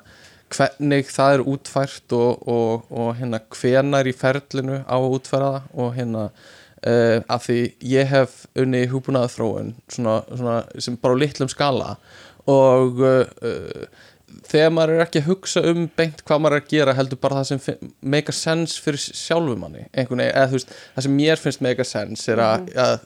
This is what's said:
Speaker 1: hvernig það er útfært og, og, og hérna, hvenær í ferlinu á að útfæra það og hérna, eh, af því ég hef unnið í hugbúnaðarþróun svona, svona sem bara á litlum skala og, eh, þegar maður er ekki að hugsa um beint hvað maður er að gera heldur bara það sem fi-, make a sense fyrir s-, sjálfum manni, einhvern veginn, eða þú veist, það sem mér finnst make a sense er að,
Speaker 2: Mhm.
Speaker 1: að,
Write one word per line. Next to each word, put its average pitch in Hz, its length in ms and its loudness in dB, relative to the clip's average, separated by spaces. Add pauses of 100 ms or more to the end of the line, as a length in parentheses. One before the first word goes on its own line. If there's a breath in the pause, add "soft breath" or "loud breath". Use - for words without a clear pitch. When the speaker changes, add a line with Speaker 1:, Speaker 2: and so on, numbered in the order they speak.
(500 loud breath)
Speaker 1:
hvernig 139 580 0
það 139 300 4
er 123 80 -2
útfært - 680 -6
og, 120 320 2
og, 117 440 0
og 117 280 -4
hérna, 120 300 -6
hvenær 135 580 0
í 127 80 -2
ferlinu 135 720 -4
á 135 80 -8
að 131 240 0
útfæra 135 380 -2
það 135 260 -12
og 120 160 -4
hérna, 113 280 -4 (560 loud breath)
eh, 117 420 2
af - 240 -4
því 120 100 0 (260)
ég 135 280 2
hef 135 240 2 (160)
unnið 127 340 0
í 123 60 -2
hugbúnaðarþróun 120 800 -2 (140)
svona, 110 420 -2
svona 120 320 -4 (160)
sem 120 240 -8
bara 127 180 2
á 131 60 2
litlum 139 260 -2
skala 127 460 -2 (500 loud breath)
og, 131 560 6
eh, - 840 0 (580 soft breath)
þegar 160 320 4
maður 160 160 2
er 165 140 4
ekki - 160 0
að 156 80 0
hugsa 190 340 -2
um 170 240 2
beint 165 320 -2
hvað 151 240 0
maður 147 140 2
er 139 80 -6
að - 80 -18
gera 135 260 4
heldur 131 220 -4
bara 139 180 0
það 135 80 -4
sem 139 160 -4
fi-, - 140 -6 (240)
make 147 260 0
a 143 80 -4
sense 165 400 -2
fyrir 143 240 -4
s-, - 160 -10
sjálfum 143 480 -2
manni, 78 240 -16
einhvern 123 320 -4
veginn, 123 160 0
eða 135 160 4
þú 131 60 2
veist, - 180 -12 (160 loud breath)
það 131 160 -4
sem 139 80 2
mér 156 240 2
finnst 139 240 -4
make 127 160 0
a 123 80 -4
sense 104 400 -8
er 117 160 2
að, 110 240 0
Speaker 2:
Mhm. - 80 -12
Speaker 1:
að, 123 180 2 (120)